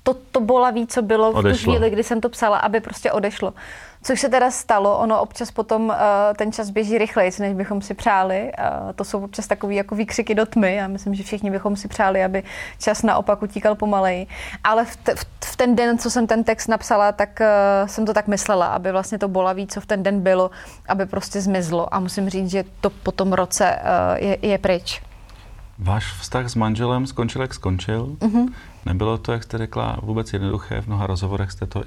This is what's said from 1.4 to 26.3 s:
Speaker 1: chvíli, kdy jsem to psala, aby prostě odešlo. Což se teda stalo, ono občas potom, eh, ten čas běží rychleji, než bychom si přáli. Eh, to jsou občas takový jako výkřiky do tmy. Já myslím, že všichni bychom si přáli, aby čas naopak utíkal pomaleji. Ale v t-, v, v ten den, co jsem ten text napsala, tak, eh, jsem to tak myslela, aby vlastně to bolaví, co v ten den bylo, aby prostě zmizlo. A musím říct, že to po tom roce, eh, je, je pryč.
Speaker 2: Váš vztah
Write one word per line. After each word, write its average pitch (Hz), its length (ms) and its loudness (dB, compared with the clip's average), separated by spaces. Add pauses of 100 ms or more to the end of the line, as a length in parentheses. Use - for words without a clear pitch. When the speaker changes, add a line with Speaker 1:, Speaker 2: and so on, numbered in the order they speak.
Speaker 1:
chvíli, 226 180 4
kdy 208 140 0
jsem 226 160 -2
to 240 80 0
psala, 214 300 2
aby 220 220 2
prostě - 320 -4
odešlo. 196 420 -2 (480)
Což - 180 0
se 285 80 0
teda 254 220 4
stalo, 202 480 2
ono 220 220 2
občas 220 300 -6
potom, 220 460 0
eh, 208 380 4
ten 214 180 -2
čas 214 180 -6
běží 214 280 0
rychleji, 202 400 2
než 202 160 -2
bychom 196 280 -4
si 202 120 -8
přáli. 190 640 0
Eh, - 360 -4
to 202 100 -6
jsou 196 200 -6
občas 202 220 -10
takový 202 300 -2
jako 202 180 -2
výkřiky 220 400 -2
do 220 120 2
tmy. 196 300 2
Já 196 120 -4
myslím, 196 260 -4
že 196 80 -4
všichni 202 280 -4
bychom 196 260 -2
si 202 120 -10
přáli, 190 360 2
aby 190 180 -2 (360)
čas - 240 0
naopak 208 400 2
utíkal 214 320 0
pomaleji. 196 520 0 (380)
Ale 220 200 4
v 233 120 -10
t-, - 180 -2
v, - 100 -8 (200)
v - 120 -10
ten 247 200 4
den, 240 220 2
co 240 120 -2
jsem 233 160 2
ten 226 180 2
text 220 240 0
napsala, 214 440 2
tak, 208 280 -2
eh, 220 80 6 (380)
jsem 214 200 -2
to 214 80 0
tak 208 140 2
myslela, 196 380 2
aby 180 260 -2
vlastně 190 260 -2
to 202 100 -2
bolaví, 185 380 0
co - 140 -8
v - 60 -16
ten 202 160 0
den 196 180 2
bylo, 185 300 4 (380)
aby 190 180 0
prostě 196 340 -4
zmizlo. 175 540 0
A 196 60 0
musím 190 280 -2
říct, 190 220 -2
že 196 140 -2 (160)
to 202 100 2
po - 220 -4
tom 190 200 0
roce, 185 500 2
eh, 180 420 2
je, 196 180 0
je 196 160 2
pryč. 185 440 -2 (760)
Speaker 2:
Váš 98 420 -2
vztah 127 280 -4